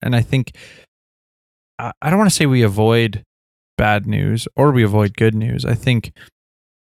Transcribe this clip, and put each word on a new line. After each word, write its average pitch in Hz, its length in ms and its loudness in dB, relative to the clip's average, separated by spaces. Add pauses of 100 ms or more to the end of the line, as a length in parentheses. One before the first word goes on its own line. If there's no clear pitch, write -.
And 123 120 -4
I 117 60 2
think, 127 340 -2 (1200)
I, 117 140 -10 (100)
I 151 80 -2
don't 190 80 2
wanna 214 120 4
say - 140 0
we 131 160 2
avoid 107 640 0 (560)
bad 107 280 0
news 104 400 -2 (100)
or 143 160 4
we 123 100 2
avoid 104 340 0
good 113 180 2
news. 117 300 -4
I 117 100 -2
think, 117 380 -2 (760)